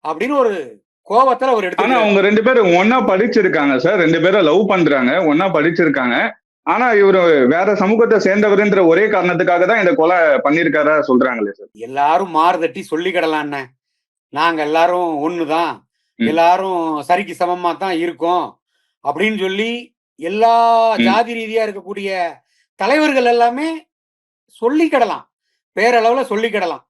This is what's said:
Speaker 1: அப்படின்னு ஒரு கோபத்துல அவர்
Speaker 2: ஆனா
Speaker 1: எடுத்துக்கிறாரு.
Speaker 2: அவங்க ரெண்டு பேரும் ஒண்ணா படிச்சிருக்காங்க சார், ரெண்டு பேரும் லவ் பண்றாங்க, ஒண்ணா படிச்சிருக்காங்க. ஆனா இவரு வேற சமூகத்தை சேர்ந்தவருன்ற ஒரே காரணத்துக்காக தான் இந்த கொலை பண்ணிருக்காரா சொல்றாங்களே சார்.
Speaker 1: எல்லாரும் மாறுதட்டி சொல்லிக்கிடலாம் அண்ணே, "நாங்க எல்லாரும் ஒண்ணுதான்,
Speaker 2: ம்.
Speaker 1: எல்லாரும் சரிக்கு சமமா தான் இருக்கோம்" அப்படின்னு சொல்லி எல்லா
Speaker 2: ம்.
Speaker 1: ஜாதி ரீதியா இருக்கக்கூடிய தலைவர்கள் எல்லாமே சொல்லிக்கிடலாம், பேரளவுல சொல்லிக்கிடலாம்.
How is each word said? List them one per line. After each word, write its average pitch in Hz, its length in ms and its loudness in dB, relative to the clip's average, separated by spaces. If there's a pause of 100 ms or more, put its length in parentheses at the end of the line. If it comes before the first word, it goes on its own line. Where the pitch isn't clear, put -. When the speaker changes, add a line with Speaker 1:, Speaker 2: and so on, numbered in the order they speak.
Speaker 1:
அப்படின்னு 196 340 -4
ஒரு 233 160 0 (560)
கோபத்துல 254 400 2
அவர் - 20 2
Speaker 2:
ஆனா 208 160 0
Speaker 1:
எடுத்துக்கிறாரு. 226 340 0
Speaker 2:
அவங்க 202 200 2
ரெண்டு 208 220 2
பேரும் 214 320 4
ஒண்ணா 220 260 2
படிச்சிருக்காங்க 190 760 0
சார், 175 180 0
ரெண்டு 165 260 2
பேரும் 196 200 2
லவ் 180 260 2
பண்றாங்க, 165 580 0
ஒண்ணா 156 200 0
படிச்சிருக்காங்க. 156 880 0 (360)
ஆனா 226 240 0
இவரு 180 560 4
வேற 190 280 2
சமூகத்தை 214 440 2
சேர்ந்தவருன்ற 202 680 2
ஒரே 180 180 4
காரணத்துக்காக 180 600 0
தான் 220 120 0
இந்த 175 140 2
கொலை 165 240 2
பண்ணிருக்காரா 151 800 2 (120)
சொல்றாங்களே 123 440 0
சார். 101 220 -20
Speaker 1:
எல்லாரும் 143 560 -2
மாறுதட்டி 165 540 -2
சொல்லிக்கிடலாம் 160 600 -4
அண்ணே, 143 180 -10 (680)
"நாங்க 160 340 -2
எல்லாரும் 165 500 0 (160)
ஒண்ணுதான், 160 440 -4 (420)
Speaker 2:
ம். 117 120 -4
Speaker 1:
எல்லாரும் 170 800 0
சரிக்கு 180 320 -2
சமமா 175 380 -4
தான் 185 200 -6
இருக்கோம்" 170 480 -4 (580)
அப்படின்னு 190 360 -4
சொல்லி 202 320 -4 (440)
எல்லா 214 380 0 (440)
Speaker 2:
ம். 233 60 0
Speaker 1:
ஜாதி 233 300 0
ரீதியா 220 300 -4
இருக்கக்கூடிய 196 460 -8 (680)
தலைவர்கள் 269 500 0
எல்லாமே 247 600 0 (760)
சொல்லிக்கிடலாம், 254 640 0 (540)
பேரளவுல 233 440 2
சொல்லிக்கிடலாம். 202 680 -4